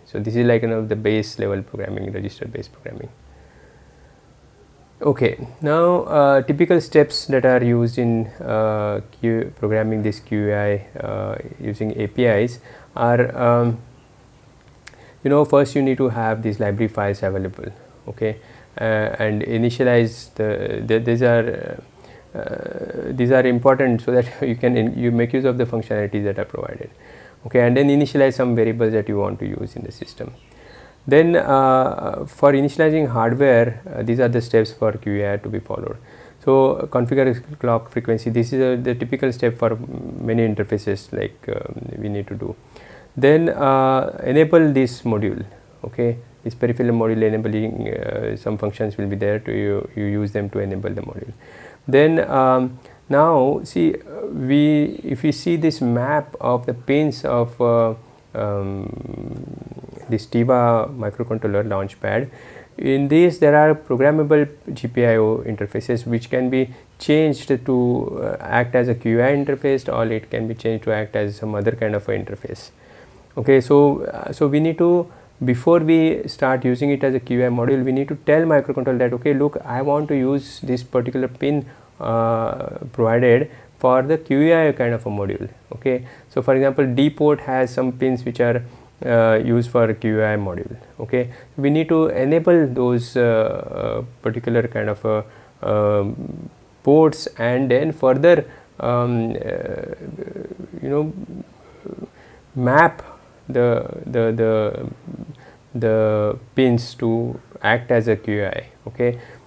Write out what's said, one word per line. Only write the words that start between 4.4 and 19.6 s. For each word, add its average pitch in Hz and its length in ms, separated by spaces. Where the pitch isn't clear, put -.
Okay, 127 480
now, 170 400
uh, 139 400
typical 170 400
steps - 460
that 131 180
are 127 180
used 120 320
in, 113 300
uh, 107 720
Q, 113 400
programming 110 440
this 110 180
Q 104 320
I, 104 340
uh, 101 400
using 110 400
A 107 100
P 123 180
Is 117 340
are, 120 460
um, 120 380
you 139 60
know, 143 160
first 143 280
you 143 60
need 135 160
to 131 140
have 113 320
these 107 180
library 104 280
files 101 340
available. 95 500
Okay, 107 300
uh, 107 400
and 107 240
initialize 120 920